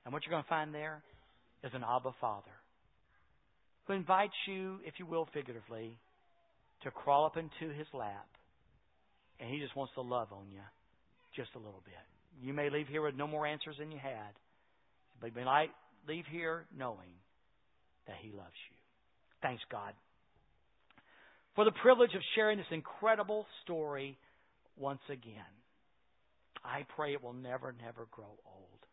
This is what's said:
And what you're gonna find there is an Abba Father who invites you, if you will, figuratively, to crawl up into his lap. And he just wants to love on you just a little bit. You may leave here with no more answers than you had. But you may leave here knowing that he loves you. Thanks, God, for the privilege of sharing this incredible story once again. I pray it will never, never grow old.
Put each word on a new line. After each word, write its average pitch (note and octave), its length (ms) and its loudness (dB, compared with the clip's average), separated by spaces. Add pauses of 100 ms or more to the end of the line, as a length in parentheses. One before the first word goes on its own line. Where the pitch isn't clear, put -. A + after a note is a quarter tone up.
And B2 80 -6
what D3+ 120 -4
you're D#3 60 -6
gonna D#3 120 0
find D#3 300 0
there D3+ 300 -6 (580)
is B2+ 120 -8
an B2 100 -6
Abba B2 300 2
Father G#2 460 -4 (1300)
who G3 80 0
invites F#3+ 540 4
you, F#3+ 360 -4
if D#3 160 -12
you F3+ 60 -10
will, E3 220 0
figuratively, A#2 720 -8 (840)
to C3+ 100 -6
crawl C#3+ 340 6
up D#3 120 0
into D#3+ 320 -6
his D3 240 -8
lap. G#2 340 -6 (1120)
And A#2+ 100 -8
he C#3+ 100 -4
just C#3 160 -6
wants C3+ 200 -4
to C3 60 -6
love B2 300 -2
on G2 200 -14
you G2 120 -16 (680)
just A#2+ 220 -10
a A#2+ 40 -12
little G2+ 220 -14
bit. F#2 180 -20 (400)
You C3 140 -6
may D3 160 2
leave D3 180 0
here D3+ 140 -2
with D3 140 0
no D3 120 -2
more D3+ 180 0
answers D3+ 320 -4
than D3+ 140 -10
you D3+ 60 -10
had. A2 420 -8 (800)
But A#2 160 -8
you B2 80 -4
may D3 260 4 (380)
leave D#3+ 200 -6
here E3 440 -4
knowing F#2+ 480 -8 (840)
that G2 120 -10
he G#2+ 140 -14
loves F#2 240 -14 (140)
you. - 80 -20 (640)
Thanks, B2 240 -2
God, G2+ 300 -8 (1600)
for G#3+ 100 8
the A3 60 10
privilege A#3+ 420 10
of F#3+ 80 -2 (140)
sharing G#3+ 220 6
this F3 140 -4
incredible G#3 760 2 (160)
story C#3+ 540 -4 (600)
once C#3 320 -2
again. G#2+ 440 -12 (1120)
I C3 200 -4 (120)
pray D3 180 0
it C#3 80 -2
will A#2+ 120 -8
never, B2+ 400 -6
never A#2 320 -12
grow G#2 400 -18
old. G2 480 -20